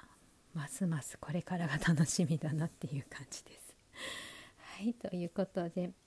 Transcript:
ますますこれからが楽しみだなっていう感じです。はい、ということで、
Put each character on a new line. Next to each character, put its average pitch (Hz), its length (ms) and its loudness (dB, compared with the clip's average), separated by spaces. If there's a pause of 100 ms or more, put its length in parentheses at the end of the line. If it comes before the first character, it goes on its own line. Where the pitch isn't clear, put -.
(540)
ま 147 140 -4
す - 180 0
ま 160 160 2
す - 160 -8
こ - 140 -8
れ 170 100 0
か 185 160 -2
ら 170 100 0
が 139 80 2
楽 165 300 6
し - 220 4
み 160 100 4
だ 151 140 0
な 151 140 2
っ - 40 -8
て - 160 -6
い 143 120 -2
う 131 120 -2
感 - 200 -12
じ - 140 -10
で - 80 -20
す。 - 220 -14 (800)
は - 260 -12
い、 233 120 2
と - 200 -6
い 175 120 0
う 170 40 -8
こ 196 160 0
と 175 220 0
で、 180 220 0 (160)